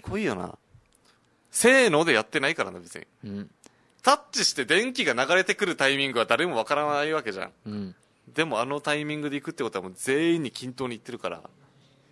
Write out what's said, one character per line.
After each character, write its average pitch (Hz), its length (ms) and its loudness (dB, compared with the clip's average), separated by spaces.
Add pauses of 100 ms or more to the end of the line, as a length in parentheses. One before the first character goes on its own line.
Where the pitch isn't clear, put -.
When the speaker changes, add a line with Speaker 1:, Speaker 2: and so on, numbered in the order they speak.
Speaker 1:
ご 196 160 -6
い 214 40 -2
よ 131 120 0
な。 90 200 -8 (920)
せ 254 380 6
ー - 20 2
の 156 160 4
で 160 80 4
や 110 80 6
っ - 60 -2
て 156 120 -2
な 135 100 2
い 160 60 -2
か 104 100 -2
ら 95 60 -8
な、 90 80 -14
別 85 200 -18
に。 - 80 -20 (160)
Speaker 2:
う - 60 -12
ん。 101 200 -10 (580)
Speaker 1:
タ 269 60 8
ッ 294 60 2 (120)
チ 190 140 0
し - 80 0
て 139 100 -2
電 208 300 2
気 254 100 -2
が 151 80 2 (100)
流 143 140 2
れ 185 80 4
て 196 100 0
く 208 120 -4
る 165 100 0
タ 135 140 4
イ 139 80 2
ミ 139 100 0
ン 131 60 -6
グ 120 60 2
は 110 60 4
誰 120 200 2
も 170 100 -2
わ 113 80 2
か 147 120 -2
ら 151 100 0
な 147 180 0
い 156 80 -2
わ 156 120 -2
け 107 100 -6
じ 95 80 -8
ゃ 92 60 -8
ん。 - 40 -18 (140)
Speaker 2:
う 110 40 -12
ん。 101 260 -10 (380)
Speaker 1:
で 156 120 0
も 117 160 -2
あ 123 40 0
の 143 140 -4
タ 147 160 -2
イ 151 80 -2
ミ 151 140 -6
ン 151 40 -8
グ 147 80 -4
で 139 60 -4
行 139 80 -6
く 160 80 -10
っ - 20 -8
て - 120 -4
こ 110 40 -2
と 98 100 -6
は 90 40 -6
も 92 60 -12
う 92 80 -14
全 160 380 2
員 165 80 0
に 117 80 -6
均 127 200 -10
等 127 160 -6
に 120 80 -8
行 104 60 -14
っ - 20 -20
て - 80 -16
る 117 80 -10
か - 80 -6
ら。 82 160 -10
Speaker 2:
あ、 - 60 -20 (640)